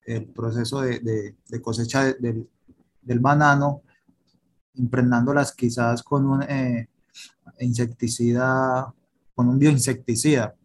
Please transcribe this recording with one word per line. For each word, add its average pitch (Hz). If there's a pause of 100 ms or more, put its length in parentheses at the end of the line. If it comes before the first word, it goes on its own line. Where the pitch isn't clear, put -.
el 113
proceso 117
de, 123
de, 110 (120)
de 117
cosecha 117
de, 131
del, 117 (540)
del 120
banano, 143 (920)
impregnándolas 127
quizás 120
con 139
un, 135
eh, 127 (720)
insecticida, 123 (420)
con 123
un 127
bioinsecticida. 131 (100)